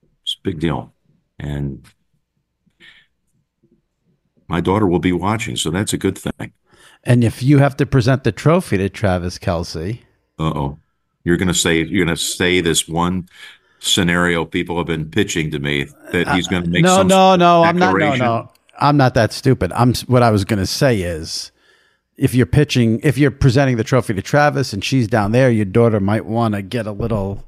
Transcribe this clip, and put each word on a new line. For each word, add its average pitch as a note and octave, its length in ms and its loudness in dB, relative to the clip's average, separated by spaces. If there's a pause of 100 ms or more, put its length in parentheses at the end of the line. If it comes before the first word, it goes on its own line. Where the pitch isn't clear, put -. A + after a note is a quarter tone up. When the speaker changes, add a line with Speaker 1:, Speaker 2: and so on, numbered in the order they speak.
(240)
Speaker 1:
It's - 160 -8
a - 40 -20
big E2 160 -6
deal. D2 320 -4 (460)
And C#2+ 480 -8 (2500)
my E2 140 0
daughter F#2+ 260 2
will F2 120 2
be F#2 140 0
watching, F2 420 -4
so - 140 -4
that's F#2 240 -2
a F2 40 -4
good G2 200 -2
thing. - 340 -10 (520)
Speaker 2:
And B2 200 4
if G#2+ 200 -2
you C#3 160 4
have C#3 180 2
to C#3+ 80 0
present B2 380 0
the A2+ 80 0
trophy D#3+ 460 0
to F#2+ 120 0
Travis F2+ 480 -4
Kelce. F2 600 -6 (400)
Speaker 1:
Uh-oh. D2+ 400 -4 (440)
You're F2 140 0
gonna F2+ 160 0
say, E2 300 0
you're D#2+ 220 -2
gonna D#2+ 120 -2
say F2+ 440 0
this D#2+ 260 -2
one F2 420 -4 (500)
scenario F2 640 0
people F2 340 -4
have E2 100 -4
been D#2+ 220 -6
pitching E2 420 -2
to D2 80 -6
me C#2+ 260 -4 (260)
that F2 240 -2
he's F2 120 -2
gonna F2 200 -4
make F2 160 0
Speaker 2:
Uh, F3 40 4
no, F#3 100 4
Speaker 1:
some F#3+ 100 2
Speaker 2:
no, F#3+ 80 4
Speaker 1:
sort F#3+ 180 6
of F3+ 60 2
Speaker 2:
no, F3 240 4
I'm E3+ 140 2
not, F3+ 80 2
no, F#3+ 140 0
Speaker 1:
declaration? C3+ 260 0
Speaker 2:
no. A2+ 260 -4 (260)
I'm C#3+ 200 2
not C3 160 4
that A2+ 180 2
stupid. A#2+ 400 0
I'm A#2+ 200 2
s-, - 160 -4
what B2 160 4
I A#2 80 4
was G2+ 120 2
gonna G2 220 -2
say A#2+ 360 0
is, E2 500 -8 (640)
if C3+ 180 0
you're B2 100 4
pitching, A#2+ 580 2
if C#3+ 140 0
you're C#3 140 2
presenting C3 460 2
the A2 80 -2
trophy A#2+ 280 0
to F#2+ 80 -4
Travis C#3 520 0
and G2 100 -6
she's B2+ 240 0
down G#2+ 240 0
there, B2+ 180 4
your A2 160 2
daughter A2 360 2
might G2+ 240 0
wanna G#2+ 360 -2
get G#2 260 -8
a G#2+ 40 -8
little, G2+ 560 -6